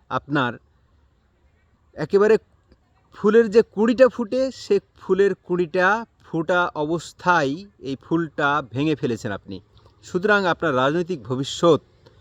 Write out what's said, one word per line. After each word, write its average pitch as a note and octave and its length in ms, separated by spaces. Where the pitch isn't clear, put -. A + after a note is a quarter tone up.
আপনার B2+ 440
একেবারে G3+ 440
ফুলের G#3+ 380
যে A3 100
কুঁড়িটা A3+ 480
ফুটে, B3+ 420
সে - 280
ফুলের F#3+ 360
কুঁড়িটা F3+ 720
ফোটা F3 520
অবস্থায় D#3 880
এই C3+ 160
ফুলটা D3+ 760
ভেঙে C#3+ 240
ফেলেছেন A#2+ 360
আপনি। F#2+ 300
সুতরাং G3+ 420
আপনার D#3+ 300
রাজনৈতিক D3+ 480
ভবিষ্যৎ C3 580